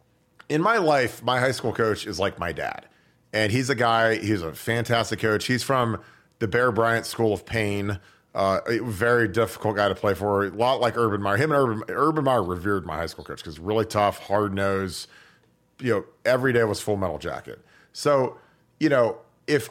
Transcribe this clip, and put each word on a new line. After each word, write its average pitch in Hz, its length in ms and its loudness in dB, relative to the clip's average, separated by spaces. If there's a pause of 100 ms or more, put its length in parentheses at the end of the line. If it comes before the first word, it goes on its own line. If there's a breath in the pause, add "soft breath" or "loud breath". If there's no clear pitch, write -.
(480)
in 151 120 0
my 220 180 2
life, 143 440 2
my 127 160 0
high 131 140 2
school 120 200 -4
coach 110 340 0
is 95 120 -6
like 95 200 -2
my 85 140 -4
dad. 71 340 -8 (460 soft breath)
And 107 200 2
he's 127 180 0
a 139 40 0
guy, 113 420 2
he's 101 260 -2
a 80 100 -8
fantastic 113 680 -2
coach. 107 260 0
He's 123 160 0
from 120 380 0 (400 loud breath)
the 113 80 0
Bear 120 240 2
Bryant 113 340 2
School 113 260 0
of 92 140 -6
Pain. 101 540 -2 (340 soft breath)
Uh, 95 320 0
a 117 140 0
very 117 480 2
difficult 107 480 -2
guy 104 120 4
to 95 60 0
play 101 200 0
for. 101 320 0
A 95 40 -4
lot 117 300 0
like 117 160 2
Urban 104 260 0
Meyer. 101 140 0
Him 151 160 2
and 143 80 4
Urban, 113 280 0
Urban 143 360 0
Meyer 127 180 2
revered 90 420 -2
my 80 120 -8
high 82 100 -4
school - 180 -12
coach - 200 -14
'cause 78 160 -14
really 107 260 0
tough, 101 320 0
hard 101 340 -2
nosed. 98 560 -2 (680 soft breath)
You 123 160 0
know, 98 100 -2 (200)
every 127 280 2
day 117 120 4
was 104 160 0
Full 107 160 -2
Metal 87 220 -4
Jacket. 69 460 -10 (300 soft breath)
So, 139 440 0 (420 loud breath)
you 151 80 4
know, 120 300 4 (280)
if 147 240 0